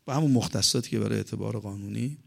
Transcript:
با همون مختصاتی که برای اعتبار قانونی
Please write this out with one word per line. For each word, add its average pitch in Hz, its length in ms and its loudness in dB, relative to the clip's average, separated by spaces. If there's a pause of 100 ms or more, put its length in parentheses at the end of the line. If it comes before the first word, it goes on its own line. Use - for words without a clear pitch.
با 139 100 -6
همون 151 160 4
مختصاتی 120 600 2
که 113 80 0
برای 107 180 0
اعتبار 107 420 -4
قانونی 104 680 -6